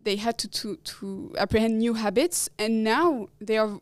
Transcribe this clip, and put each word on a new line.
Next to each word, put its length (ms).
they 120
had 200
to, 120
to, 280
to 600
apprehend 400
new 160
habits, 640
and 260
now 440
they 160
are 260